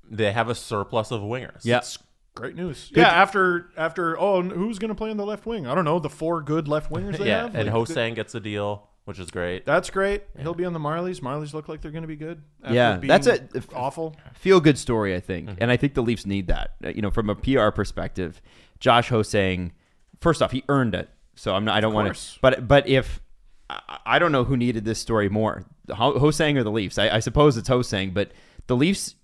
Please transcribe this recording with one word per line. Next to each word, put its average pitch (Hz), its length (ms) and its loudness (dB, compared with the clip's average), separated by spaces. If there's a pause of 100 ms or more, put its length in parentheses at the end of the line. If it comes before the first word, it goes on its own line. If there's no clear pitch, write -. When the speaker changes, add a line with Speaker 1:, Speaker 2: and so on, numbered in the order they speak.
(120)
Speaker 1:
They 104 220 0
have 117 160 0
a 117 60 -2
surplus 107 540 -4
of 113 120 -6
wingers. 117 420 -10
Speaker 2:
Yeah. 117 140 2
Speaker 3:
It's - 200 -6 (380)
great 151 200 -12
news. 170 380 -10
Speaker 2:
Good. - 80 4
Speaker 3:
Yeah, 233 60 10
after, 180 720 4
after, 165 420 -2
oh, 185 220 2
and 180 100 -4
who's 202 260 -4
gonna 220 160 -6
play 220 160 -8
on 214 60 -6
the 202 100 -4
left 208 200 -6
wing? 220 220 -6
I 123 60 -2
don't 170 120 2
know, 165 140 2
the 156 100 -6
four 160 320 -4
good 151 260 -2
left 151 240 -2
wingers 180 260 -6
they 202 100 -2
Speaker 1:
<laughs> - 20 2
Yeah, - 140 2
Speaker 3:
have? 233 120 -10
Speaker 1:
and 113 120 -2
Speaker 3:
Like, 107 60 -2
Speaker 1:
Ho-Sang 117 400 -2
gets 110 220 -8
a 117 40 -6
deal, 104 500 -6 (160)
which 92 140 -12
is 85 120 -12
great. 90 340 -6
Speaker 3:
That's 170 240 0
great. 202 340 -2 (120)
Speaker 1:
Yeah. - 80 -14
Speaker 3:
He'll 165 100 -6
be 175 120 -4
on 175 80 -4
the 165 60 -6
Marlies. 170 420 -6
Marlies 143 320 -8
look 156 140 -12
like 156 140 -12
they're 160 100 -12
gonna 165 160 -10
be 156 80 -12
good 156 280 -14 (200)
after 127 120 -2
Speaker 2:
Yeah, 117 220 4
Speaker 3:
being 87 100 -6
Speaker 2:
that's 147 180 4
a, 220 140 4 (160)
a - 20 -4
f-, 120 160 -10
Speaker 3:
awful. 151 420 -6 (200)
Speaker 2:
feel-good 160 420 6
story, 104 380 -2
I 90 60 -4
think. 87 280 -6
Speaker 1:
Mm-hmm. 92 120 -12
Speaker 2:
And 120 100 4
I 123 60 4
think 143 180 0
the 127 80 2
Leafs 113 240 -2
need 98 200 -2
that. - 360 -2
Uh, - 60 -6
you 101 120 -6
know, 104 80 0
from 107 200 0
a 101 60 0
P 131 220 0
R 107 140 4
perspective, - 720 -6 (380)
Josh 120 300 4
Ho-Sang, 95 600 0 (500)
first 165 220 2
off, 117 80 0
he 131 180 -4
earned 131 240 2
it. - 160 -6 (260)
So 98 200 -2
I'm 101 100 0
not, 98 100 0
I 107 60 4
don't 110 100 2
Speaker 3:
Of 107 40 -2
Speaker 2:
wanna, 104 140 2
Speaker 3:
course. - 340 -10
Speaker 2:
but, 127 240 4
but 143 200 6
if, - 340 2 (500)
I, - 340 -12
I 120 140 4
don't 170 120 4
know 131 120 2
who 131 120 0
needed 120 300 -2
this 110 140 -2
story 104 300 0
more, 107 360 -2 (260)
Ho-, 120 280 0
Ho-Sang 147 400 4
or 120 40 2
the 104 80 -2
Leafs. 104 280 -4
I, 101 160 4
I 110 60 4
suppose 147 360 4
it's 104 120 -6
Ho-Sang, 107 420 0
but 98 200 -2 (360)
the 127 80 2
Leafs 170 480 0